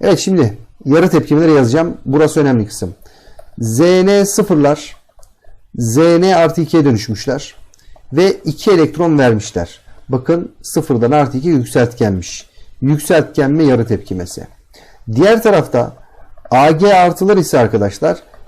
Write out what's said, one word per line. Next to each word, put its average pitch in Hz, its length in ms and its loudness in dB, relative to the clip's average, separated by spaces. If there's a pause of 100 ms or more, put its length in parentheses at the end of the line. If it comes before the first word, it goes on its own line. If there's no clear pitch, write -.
Evet, 185 180 2
şimdi 156 380 0 (280)
yarı 165 240 2
tepkimeleri 160 420 2
yazacağım. 147 540 0
Burası 151 340 0
önemli 123 280 0
kısım. 90 260 -10 (680)
Z 113 200 -4
N 185 460 2
sıfırlar, 151 680 -2 (840)
Z 113 200 -2
N 170 380 4
artı 165 260 0
ikiye 151 240 0
dönüşmüşler. 123 720 -4 (580)
Ve 185 200 2
iki - 380 -4
elektron 156 480 2
vermişler. 107 600 -2 (300)
Bakın, 156 420 -2 (100)
sıfırdan 123 500 -2
artı 139 260 0
iki 143 100 -6
yükseltgenmiş. 117 1000 -2 (320)
Yükseltgenme 147 840 0
yarı 120 240 2
tepkimesi. 90 600 -8 (640)
Diğer 202 320 2
tarafta 139 500 0 (580)
A 143 200 4
G 196 220 2
artılar 185 440 2
ise 156 220 0
arkadaşlar 117 640 -2 (240)